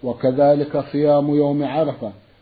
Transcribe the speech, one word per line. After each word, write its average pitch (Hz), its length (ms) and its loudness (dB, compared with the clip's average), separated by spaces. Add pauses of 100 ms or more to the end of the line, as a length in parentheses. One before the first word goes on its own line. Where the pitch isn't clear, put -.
وكذلك 143 880 0
صيام 147 420 2
يوم 143 300 0
عرفة 131 480 -4 (300)